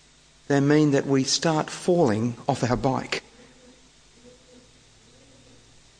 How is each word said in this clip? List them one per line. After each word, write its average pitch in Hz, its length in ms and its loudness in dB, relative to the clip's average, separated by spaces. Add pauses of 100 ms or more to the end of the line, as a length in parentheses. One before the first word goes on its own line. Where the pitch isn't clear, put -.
(480)
They 143 120 2
mean 147 300 4
that 135 160 0
we 135 180 0
start 156 460 -2
falling 120 680 0 (100)
off 135 220 -2
our 120 80 0
bike. - 460 -4 (2750)